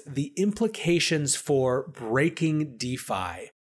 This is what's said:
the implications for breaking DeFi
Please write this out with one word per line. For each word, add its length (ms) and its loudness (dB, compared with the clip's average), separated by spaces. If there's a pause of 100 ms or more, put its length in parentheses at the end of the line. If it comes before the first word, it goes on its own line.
the 300 -4
implications 1000 0
for 500 2
breaking 880 0
DeFi 760 -6 (260)